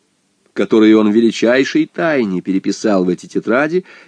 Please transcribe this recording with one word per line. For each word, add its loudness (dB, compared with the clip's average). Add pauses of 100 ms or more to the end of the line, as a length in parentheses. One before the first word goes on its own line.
(540)
которые 4
он 2
в -2
величайшей 0
тайне -4
переписал -2
в -2
эти -6
тетради, -2 (240)